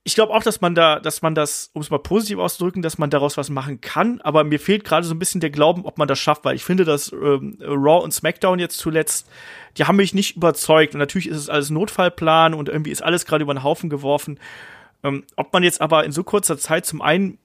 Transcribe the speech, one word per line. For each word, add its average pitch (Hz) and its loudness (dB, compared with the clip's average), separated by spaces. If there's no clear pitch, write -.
Ich - -4
glaub 214 4
auch, 214 2
dass - -2
man 175 2
da, 160 4
dass - -6
man 160 0
das, - -2
um's 151 -8
mal 147 0
positiv 208 -2
auszudrücken, 180 -4
dass 160 -4
man 151 -2
daraus 143 0
was 147 -6
machen 135 -8
kann, 220 -2
aber 156 4
mir 147 0
fehlt 202 0
gerade 165 0
so 165 -4
ein 160 -6
bisschen 180 -4
der 160 -2
Glauben, 160 2
ob - -12
man 147 0
das 135 0
schafft, - 0
weil 131 0
ich 127 -8
finde, 185 2
dass, 147 -2
ähm, 139 -2
Raw 143 2
und 160 -6
SmackDown 180 0
jetzt 175 -4
zuletzt, 156 -2
die 151 2
haben 180 4
mich 196 4
nicht 196 -2
überzeugt 156 4
und 143 -4
natürlich 156 -4
ist 156 -6
es 143 -8
alles 147 0
Notfallplan 160 2
und 151 -6
irgendwie 151 -4
ist 139 -6
alles 165 0
gerade 156 0
über 143 -4
den 135 -6
Haufen 160 -2
geworfen. 143 -4
Ähm, 139 -4
ob - -6
man 180 4
jetzt 175 2
aber 156 4
in 151 -6
so 165 -4
kurzer 196 0
Zeit, 160 -2
zum - -8
einen 185 0